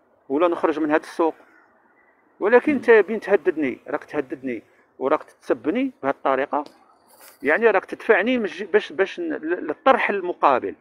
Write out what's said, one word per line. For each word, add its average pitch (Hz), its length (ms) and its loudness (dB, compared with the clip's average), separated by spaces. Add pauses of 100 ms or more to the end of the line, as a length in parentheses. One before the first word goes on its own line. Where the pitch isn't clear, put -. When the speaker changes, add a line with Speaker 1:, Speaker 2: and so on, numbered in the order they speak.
(300)
Speaker 1:
ولا 151 180 2
نخرج 165 320 0
من 156 120 -2
هاد 156 100 4
السوق. - 340 -2 (1040)
ولكن 240 320 4
Speaker 2:
مم. 277 60 0
Speaker 1:
أنت 226 140 2
بين 214 280 4
تهددني، 156 680 -2
راك - 160 -6
تهددني 131 600 -8 (360)
وراك 139 240 0
تتسبني 180 680 -4 (120)
بهاد 135 100 -2
الطريقة، 139 500 -2 (800)
يعني 202 280 2
راك 190 140 0
تدفعني 214 520 0
من 220 80 -4
الج-، 180 180 -10
باش، - 280 -2
باش 175 280 -4
ن-، 165 140 -6
ل-، 156 340 -6
للطرح 233 420 2
المقابل. 151 720 0